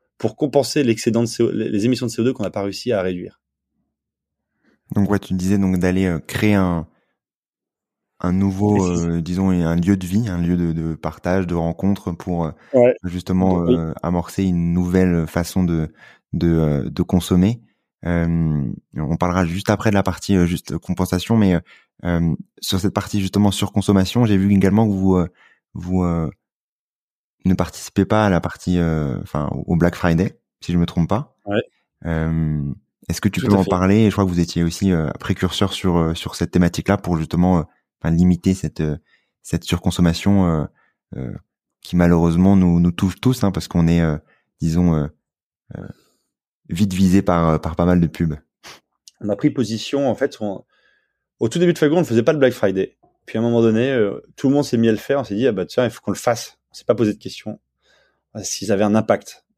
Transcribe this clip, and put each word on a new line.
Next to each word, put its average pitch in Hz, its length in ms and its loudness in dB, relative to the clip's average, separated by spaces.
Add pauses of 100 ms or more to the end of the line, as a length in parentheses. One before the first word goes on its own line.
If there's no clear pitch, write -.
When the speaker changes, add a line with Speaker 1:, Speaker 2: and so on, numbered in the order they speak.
(180)
Speaker 1:
pour - 160 -4
compenser 143 480 0
l'excédent 113 380 0
de 117 80 0
C 120 160 -2
O, - 80 0
les, 110 160 -6
les 104 160 -2
émissions 123 220 -2
de 113 40 -6
C - 100 -6
O 113 40 0
deux 131 80 0
qu'on 117 100 -8
n'a 92 80 -4
pas 101 120 -6
réussi 101 280 -6
à 101 120 0
réduire. 92 380 -8 (1500)
Speaker 2:
Donc, 101 140 2
ouais, 101 120 0
tu - 140 -8
disais 95 240 0
donc 92 200 0
d'aller, 92 280 0
euh, 85 120 -2
créer 104 360 0
un, 87 340 0 (1300)
un 90 140 -4
nouveau, 98 460 0
Speaker 1:
Et 90 180 0
c'est 85 80 -2
Speaker 2:
euh, 85 160 -2
disons, 90 300 -2
un 85 260 0
lieu 90 200 2
de 92 100 -4
vie, 104 220 -2
un 87 140 -4
lieu 87 140 0
de, 85 160 0
de 80 240 -4
partage, 87 500 -4
de 87 80 -4
rencontre 85 560 -2
pour, 85 360 -4
euh, 76 40 -6 (220)
Speaker 1:
Ouais. 123 320 4
Speaker 2:
justement, 92 540 0
Speaker 1:
Oui. 85 180 2
Speaker 2:
euh, 80 160 -4 (100)
amorcer 87 400 -2
une 87 300 0
nouvelle 87 560 2
façon 87 340 -2
de, 82 300 0 (400)
de, 85 160 0
euh, 76 420 2
de - 120 -2
consommer. 92 580 2 (440)
Euh, 82 600 0 (320)
on 78 200 -4
parlera 90 280 0
juste 87 260 -4
après 104 200 0
de 101 40 2
la 98 80 2
partie, - 320 -2
euh, 90 120 4
juste 85 320 -4
compensation, 92 580 -2
mais, 92 240 4 (420)
euh, 85 320 0 (260)
sur 92 200 -4
cette 92 120 -2
partie 104 280 -4
justement 101 320 2
surconsommation, 101 760 2
j'ai 104 100 4
vu 98 160 2
également 101 360 4
que 101 40 0
vous, 95 220 2
euh, 87 140 2 (460)
vous, 90 280 -2
euh, 85 260 -2 (1160)
ne 92 100 4
participez - 500 -2
pas 107 220 2
à 101 40 4
la 85 100 2
partie, - 380 -4
euh, 78 440 -2
enfin, 73 300 -6
au - 240 -2
Black 85 180 2
Friday, 87 420 0 (240)
si - 120 -8
je 87 60 2
me 85 60 2
trompe 85 240 -2
pas. 117 360 -4
Speaker 1:
Ouais. 101 180 -2 (420)
Speaker 2:
Euh, 80 560 -2 (480)
est-ce 87 120 -4
que - 80 0
tu - 120 -4
Speaker 1:
Tout 131 60 -2
Speaker 2:
peux 101 80 4
Speaker 1:
à 98 40 6
Speaker 2:
en 95 40 4
Speaker 1:
fait. 92 80 -2
Speaker 2:
parler ? 95 300 4
Et 113 60 6
je 98 60 4
crois 101 120 2
que 92 60 0
vous 87 100 0
étiez 85 240 0
aussi, 90 260 0
euh, 80 200 0 (100)
précurseur 95 520 -2
sur, 90 240 0
euh, 82 180 2
sur - 200 -10
cette 85 160 -4
thématique-là 90 460 2
pour 90 200 -2
justement, 85 440 2
euh, - 20 0 (380)
enfin, 82 120 -2
limiter 87 400 2
cette, - 280 -6
euh, 76 160 -4 (460)
cette - 200 -4
surconsommation, 90 840 0
euh, 78 180 0 (520)
euh, 62 160 -10 (500)
qui - 120 -8
malheureusement 87 640 4
nous, 87 240 4
nous 87 100 4
touche 90 300 -2
tous, 127 240 0
hein, 95 80 0
parce 82 160 -6
qu'on 85 180 2
est, 85 140 4
euh, 78 180 0 (420)
disons, 85 360 2
euh, 73 100 -2 (720)
euh, - 80 -14 (840)
vite 92 260 -2
visé 95 280 4
par, 85 260 2
euh, 78 100 4
par 80 180 -8
pas 87 80 2
mal 90 160 4
de 85 80 4
pubs. 78 260 -4 (840)
Speaker 1:
On 104 80 -8
a 104 80 -2
pris 147 140 0
position, 123 600 -4
en 101 60 -2
fait, 143 240 -4
on... 104 240 -8 (760)
au 117 100 0
tout 170 120 -4
début 175 140 4
de - 40 -10
Fago, 151 160 2
on 180 60 4
ne 165 40 2
faisait 113 200 2
pas 160 80 4
de 151 60 -2
Black 127 160 4
Friday. 95 420 -2 (280)
Puis - 140 -6
à - 20 0
un 113 40 0
moment 117 180 2
donné, 113 300 4
euh, 107 280 0 (140)
tout - 140 -2
le 139 60 4
monde 143 100 2
s'est 120 140 -2
mis 113 100 4
à 110 40 4
le 104 60 0
faire. 139 220 -2
On 123 40 -4
s'est 104 120 -8
dit, 120 100 0
ah 120 60 2
bah 92 120 -4
tiens, 127 200 -2
il 110 60 0
faut - 100 -14
qu'on - 100 -6
le 92 60 -2
fasse. - 420 -4 (140)
On - 20 -20
s'est - 100 -20
pas - 100 2
posé 107 200 0
de - 40 -18
questions, - 400 -14 (800)
euh, 107 60 -12
s'ils - 280 -6
avaient 101 140 2
un 104 100 2
impact. - 520 -2 (120)